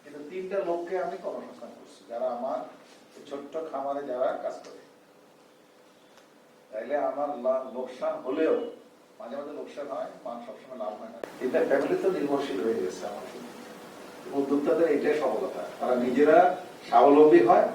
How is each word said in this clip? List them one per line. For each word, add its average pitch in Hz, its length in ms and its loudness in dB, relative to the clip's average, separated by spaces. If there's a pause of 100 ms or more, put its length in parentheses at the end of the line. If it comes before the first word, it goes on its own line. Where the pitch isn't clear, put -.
কিন্তু 147 260 -16
তিনটা 185 360 -6
লোককে 175 340 -4
আমি 175 240 -4
কর্মসংস্থান 120 460 -12
করছি, - 400 -20
যারা - 160 -6
আমার - 340 -4 (580)
এই - 120 -20
ছোট্ট 143 280 -10 (140)
খামারে 139 360 -6
যারা - 360 -2
কাজ - 100 -4
করে। - 280 -18 (1900)
তাইলে 123 260 -6
আমার 135 320 -2 (120)
লা-, 127 320 -2
লোকসান 156 400 -6 (100)
হলেও 156 480 0 (480)
মাঝে 117 160 -12
মাঝে 147 160 -10
লোকসান 139 360 -12
হয়, 135 180 -6 (200)
মান 117 220 -10
সবসময় 110 300 -16
লাভ 107 100 -6
হয় 110 220 -12
না। - 180 -12 (120)
তিনটা 127 280 0
ফ্যামিলি 139 360 0
তো 190 80 4
নির্ভরশীল 139 520 -2
হয়ে 113 100 0
গেছে - 340 -6
আমার - 100 -10
উপর। - 1200 -12
উদ্যোক্তাদের 147 480 2
এইটাই 147 320 2
সফলতা, - 440 -2 (160)
তারা 123 160 0
নিজেরা 147 640 6 (300)
স্বাবলম্বী 143 520 10
হয় - 360 6